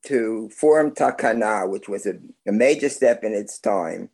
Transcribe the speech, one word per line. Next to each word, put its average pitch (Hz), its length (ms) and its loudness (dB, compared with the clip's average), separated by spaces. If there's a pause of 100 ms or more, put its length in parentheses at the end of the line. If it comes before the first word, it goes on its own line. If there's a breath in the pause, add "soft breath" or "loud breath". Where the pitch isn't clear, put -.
to 113 440 -2
Forum 151 420 4
Takana, 110 760 0
which 98 200 -8
was 101 180 -6
a, 90 120 -6 (280)
a 101 60 -2
major 139 360 2
step 120 340 2
in 107 120 -2
its 104 240 -6
time 90 560 -2